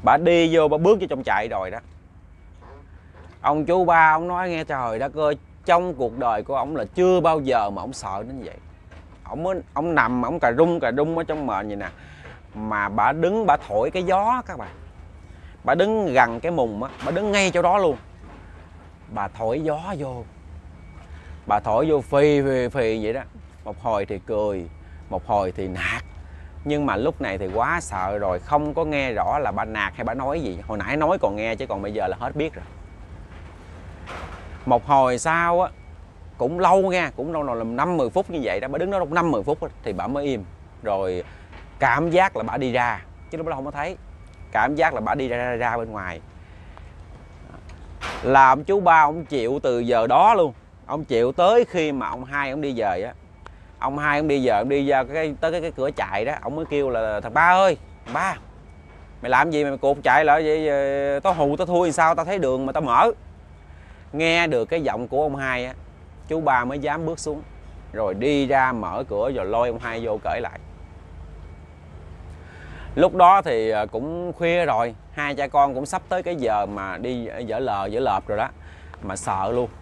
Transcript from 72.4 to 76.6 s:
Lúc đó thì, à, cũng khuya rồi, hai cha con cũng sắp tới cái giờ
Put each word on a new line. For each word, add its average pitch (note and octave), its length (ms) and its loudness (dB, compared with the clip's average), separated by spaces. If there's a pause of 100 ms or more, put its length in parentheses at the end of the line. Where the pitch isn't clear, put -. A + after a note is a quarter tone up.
Lúc F3 200 4
đó F#3 280 8
thì, A2+ 280 2
à, G#2+ 160 0
cũng E3 460 -6
khuya E3+ 340 0
rồi, A#2 280 0 (180)
hai C#3+ 220 -4
cha C#3 140 -4
con C#3 260 4
cũng C3+ 120 -4
sắp F#3 220 -6
tới F#3 140 -2
cái F3 140 -4
giờ G#2+ 300 0